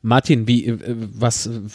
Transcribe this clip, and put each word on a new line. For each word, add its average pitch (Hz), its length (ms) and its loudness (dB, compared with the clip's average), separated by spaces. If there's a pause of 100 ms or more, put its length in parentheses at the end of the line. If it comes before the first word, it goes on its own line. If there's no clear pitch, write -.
Martin, 117 440 4
wie, 120 200 2
äh, 117 120 -2 (340)
was, 113 360 -2 (260)